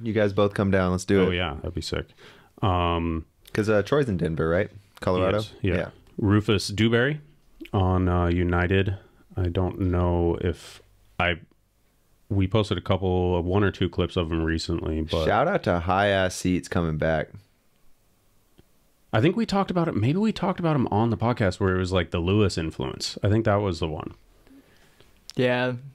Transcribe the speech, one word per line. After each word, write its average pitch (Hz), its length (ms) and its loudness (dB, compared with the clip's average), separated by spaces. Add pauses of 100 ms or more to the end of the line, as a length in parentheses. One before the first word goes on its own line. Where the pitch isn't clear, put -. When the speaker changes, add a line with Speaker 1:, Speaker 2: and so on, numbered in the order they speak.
Speaker 1:
you 117 100 -4
guys 104 200 2
both 101 220 2
come 98 180 2
down. 92 180 2
Let's 90 140 -2
do 95 220 4
Speaker 2:
Oh, 92 40 2
Speaker 1:
it. 90 60 0
Speaker 2:
yeah, 87 180 -2
that'd - 200 -8
be 80 80 -6
sick. 76 240 -6 (560)
Um, 85 640 0 (260)
Speaker 1:
'Cause, 110 180 0
uh, 104 120 4
Troy's 139 260 0
in 98 80 0
Denver, 82 320 -2
right? 90 220 0 (300)
Colorado? 95 380 0
Speaker 2:
Yes, 107 220 -8
yeah. 92 140 0
Speaker 1:
Yeah. 85 140 -2 (300)
Speaker 2:
Rufus 104 500 2
Dewberry 117 520 0 (520)
on, 92 360 2
uh, 87 200 2
United. 87 680 0 (400)
I 90 120 -2
don't 90 300 -2
know 87 600 0
if - 400 -6 (400)
I 87 200 0 (880)
we 98 200 2
posted 104 300 0
a - 40 -8
couple 90 560 0
of, 85 60 0
one 92 200 2
or 92 60 2
two 92 180 -2
clips 85 280 -2
of 82 160 0
him 82 100 0
recently, 80 600 -2
but 80 240 -2
Speaker 1:
Shout 107 220 2
out 196 160 -2
to 87 160 0
High 95 280 2
Ass 95 260 0
Seats 90 340 -2
coming 82 300 -2
back. 80 300 0 (1800)
Speaker 2:
I 110 80 2
think 170 160 2
we 226 100 0
talked 196 240 -2
about 170 180 0
it. - 60 -4
Maybe 135 240 0
we 214 140 0
talked 180 280 -4
about 160 160 0
him 127 140 0
on 117 200 2
the 113 60 0
podcast 113 440 0
where 95 140 2
it 92 40 0
was, 92 140 -2
like, 87 180 0
the 90 80 -2
Lewis 95 400 2
influence. - 640 -6
I 104 80 2
think 110 140 2
that 104 120 2
was 98 220 -2
the 85 100 -4
one. 78 260 -10 (1200)
Speaker 3:
Yeah. 123 380 0 (200)